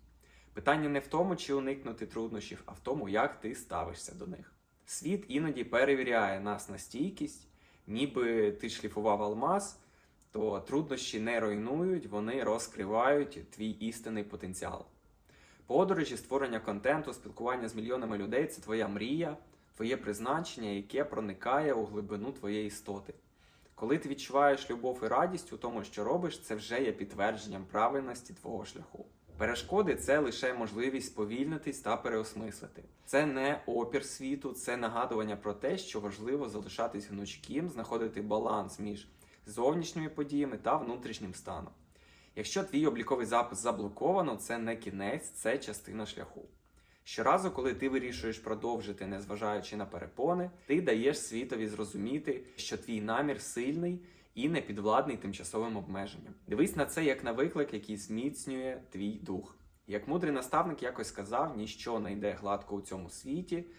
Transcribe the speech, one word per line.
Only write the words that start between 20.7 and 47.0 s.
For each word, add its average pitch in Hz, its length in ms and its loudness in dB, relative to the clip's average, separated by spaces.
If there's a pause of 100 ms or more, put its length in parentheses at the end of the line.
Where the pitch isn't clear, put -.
проникає 127 720 2
у 113 120 2
глибину 104 460 -4
твоєї 107 360 -2
істоти. 101 460 -8 (600)
Коли 123 220 4
ти 156 120 -4
відчуваєш 139 600 4
любов 123 320 -2
і 110 40 0
радість 170 460 2
у 113 40 -8
тому, 120 260 -4
що - 200 -6
робиш, 160 360 0
це - 160 -6
вже 120 280 -2
є 113 80 2
підтвердженням 101 800 -4
правильності 123 600 0
твого - 320 -6
шляху. - 400 -14 (320)
Перешкоди — 143 580 2 (100)
це 143 140 6
лише 127 340 0
можливість 120 540 -2
сповільнитись 139 720 -2
та 117 180 0
переосмислити. 110 840 -4 (220)
Це 143 200 4
не 139 400 2
опір 120 400 0
світу, 135 480 -4
це - 240 -2
нагадування 113 580 0
про 104 180 -2
те, 151 240 0
що - 220 -6
важливо 107 500 -2
залишатись 104 600 -4
гнучким, 117 600 -4
знаходити 113 520 -2
баланс 107 580 0
між 104 280 -6 (380)
зовнішніми 156 640 0
подіями 143 480 -2
та 123 200 2
внутрішнім 113 560 -6
станом. 92 400 -10 (600)
Якщо - 280 0
твій 151 220 2
обліковий 120 400 2
запис 117 340 2
заблоковано, 120 760 2
це 117 220 -4
не 113 180 0
кінець, 101 540 -4
це 117 280 2
частина 107 480 -6
шляху. - 400 -10 (580)